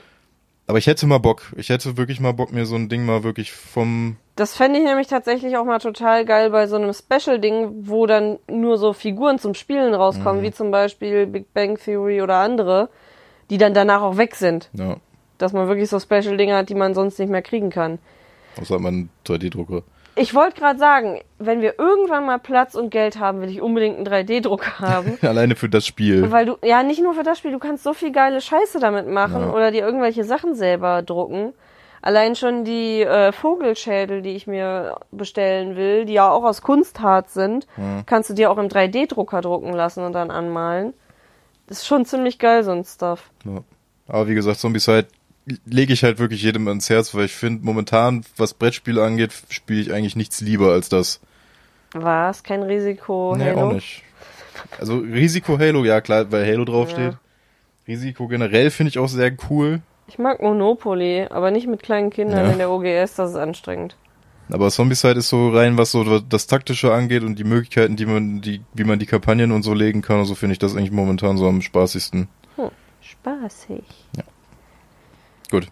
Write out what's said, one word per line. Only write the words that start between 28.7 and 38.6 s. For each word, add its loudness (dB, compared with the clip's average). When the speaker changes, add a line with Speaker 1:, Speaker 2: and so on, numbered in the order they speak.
Speaker 2:
damit 0
machen 0
Speaker 1:
Ja. -2
Speaker 2:
oder 2
dir -2
irgendwelche 0
Sachen -2
selber 0
drucken. -6
Allein 2
schon -2
die, -2
äh, 4
Vogelschädel, -2
die -8
ich -12
mir -6
bestellen -2
will, 2
die -6
ja 6
auch 2
aus 0
Kunstharz 2
sind, -2
Speaker 1:
Ja. -6
Speaker 2:
kannst 0
du -8
dir 4
auch 2
im -2